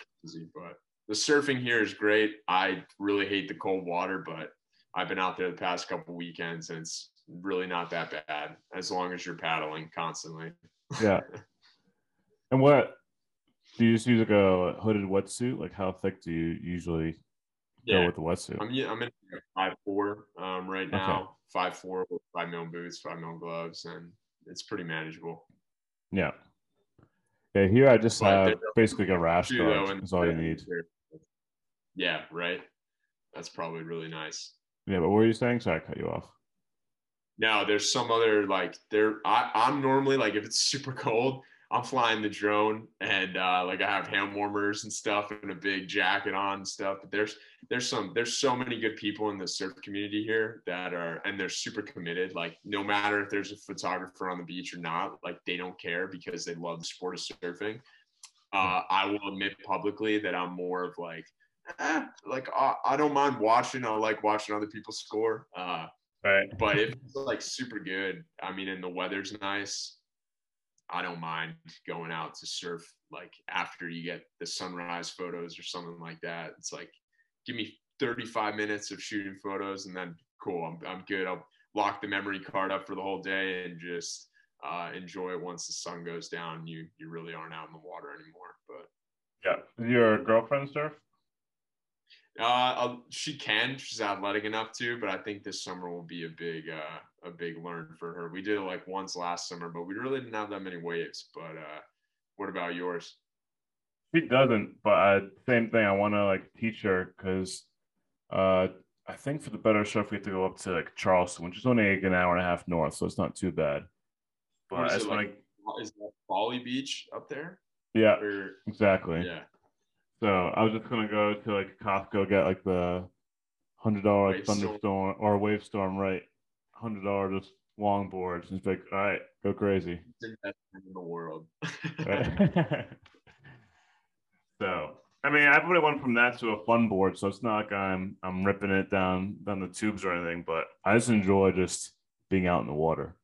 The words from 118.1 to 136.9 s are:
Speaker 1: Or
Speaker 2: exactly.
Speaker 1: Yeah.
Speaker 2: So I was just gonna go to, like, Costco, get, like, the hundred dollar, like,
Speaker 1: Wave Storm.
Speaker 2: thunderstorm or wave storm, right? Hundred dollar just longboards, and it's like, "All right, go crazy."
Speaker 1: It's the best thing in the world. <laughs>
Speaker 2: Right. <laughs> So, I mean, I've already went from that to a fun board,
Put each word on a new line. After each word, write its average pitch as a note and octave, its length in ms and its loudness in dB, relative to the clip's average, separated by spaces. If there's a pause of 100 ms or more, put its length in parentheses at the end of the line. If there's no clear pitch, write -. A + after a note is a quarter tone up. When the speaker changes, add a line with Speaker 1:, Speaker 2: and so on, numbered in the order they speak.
Speaker 1:
Or G2+ 360 -6 (100)
Speaker 2:
exactly. F#2 600 2
Speaker 1:
Yeah. D#2+ 180 -10 (760)
Speaker 2:
So A2 80 2 (200)
I - 160 4
was A2 100 4
just A2 160 -6
gonna A2 180 0
go G#2 340 2
to, A2 120 -2
like, F#2+ 240 -4
Costco, G2 500 0
get, F#2+ 160 6
like, F#2 200 0
the F2+ 460 0 (680)
hundred G#2 280 0
dollar, G2+ 240 6
like, F#2+ 120 0
Speaker 1:
Wave G2+ 80 -4
Storm. G#2 320 0
Speaker 2:
thunderstorm G2 400 0
or G#2 180 6
wave G#2 260 0
storm, F#2+ 340 -2
right? F#2+ 260 -2 (500)
Hundred G#2 300 -8
dollar G2 340 0
just - 160 -10 (240)
longboards, F#2+ 720 -2
and F#2+ 80 -6
it's F#2 80 -12
like, F#2 260 0
"All G2 60 -2
right, G2 240 0 (220)
go G2 100 0
crazy." F2 520 0
Speaker 1:
It's - 140 -20
the A2+ 220 -12
best G2+ 140 -10 (160)
thing F#2+ 140 -18
in F#2+ 60 -18
the F#2 80 -12
world. E2 480 -10 (140)
<laughs> D#3+ 40 -6 (380)
Speaker 2:
Right. G3 240 0 (640)
<laughs> - 60 -20 (1600)
So, F2 380 -4 (240)
I C#3+ 80 0
mean, D3 140 6
I've D3 200 10
already E3+ 200 6
went C#3+ 160 2
from B2+ 140 0
that B2 260 4
to A#2 100 0
a G#2+ 140 -4
fun A#2 240 6
board, F#2+ 300 2